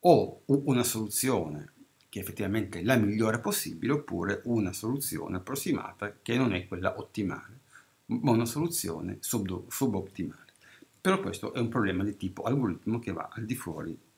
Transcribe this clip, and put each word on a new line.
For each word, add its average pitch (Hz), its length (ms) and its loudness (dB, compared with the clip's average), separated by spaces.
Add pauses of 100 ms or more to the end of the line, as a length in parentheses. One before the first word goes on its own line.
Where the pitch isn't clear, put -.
o 147 460 8
u-, 139 180 4
una 127 200 4
soluzione 101 880 -2 (360)
che - 120 -8
effettivamente 98 580 -2
è 85 40 -6
la 123 140 6
migliore 107 440 2
possibile, 87 520 -2
oppure 95 520 -2
una 110 280 0
soluzione 107 640 -4
approssimata 104 880 -4
che 120 160 0
non 120 160 4
è 90 120 -4
quella 92 320 -2
ottimale, 98 600 -4 (480)
ma 120 240 2
una 117 160 6
soluzione 95 760 -4
subdo-, 92 480 -4
subottimale. - 840 -4 (440)
Però 190 220 2
questo - 320 -6
è - 60 -6
un 117 100 0
problema 98 360 0
di 104 120 -4
tipo - 280 -6
algoritmo 117 560 0
che 104 120 -6
va 80 180 -6
al 113 140 -8
di 107 100 -4
fuori 80 440 -8 (200)